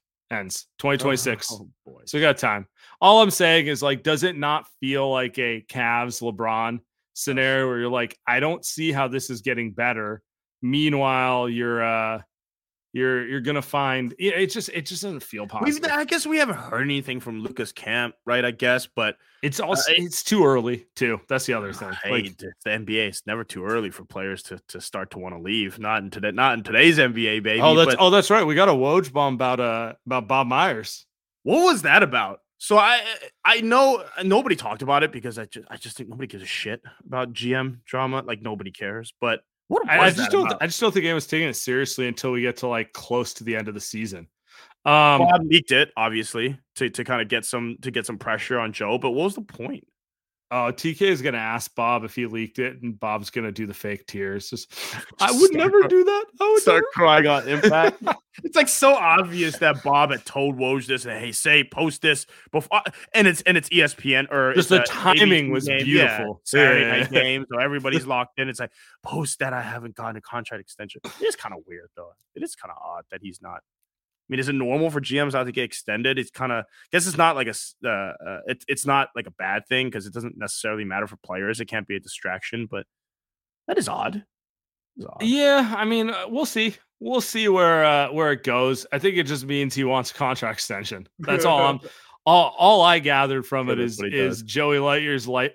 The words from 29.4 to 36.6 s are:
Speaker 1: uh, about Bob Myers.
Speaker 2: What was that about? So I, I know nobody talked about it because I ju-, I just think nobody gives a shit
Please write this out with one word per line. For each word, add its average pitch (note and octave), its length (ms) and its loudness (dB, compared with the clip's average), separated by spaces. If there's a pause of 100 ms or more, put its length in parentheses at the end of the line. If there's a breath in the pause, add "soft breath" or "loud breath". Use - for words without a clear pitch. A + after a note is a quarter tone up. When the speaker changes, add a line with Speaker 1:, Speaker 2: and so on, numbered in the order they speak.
Speaker 1:
uh, A2+ 320 -2 (140)
about B2 200 -4
Bob C3 200 2
Myers. C3 580 -2 (380)
Speaker 2:
What D4 220 2
was C#4+ 180 4
that E3 200 6
about? A#2 380 -2 (180)
So G#3 200 4
I, A3+ 240 4 (420)
I A3+ 160 4
know A#3+ 420 4 (220)
nobody G3 320 2
talked A2 240 -8
about C#3+ 220 2
it D3+ 100 -2
because A#2 260 -10
I A2 60 -10
ju-, A2 240 -18
I G#2+ 80 -18
just - 220 -16
think A#2 100 -12
nobody B2 200 -12
gives F#2+ 140 -14
a F#2 40 -16
shit - 340 -8 (260 loud breath)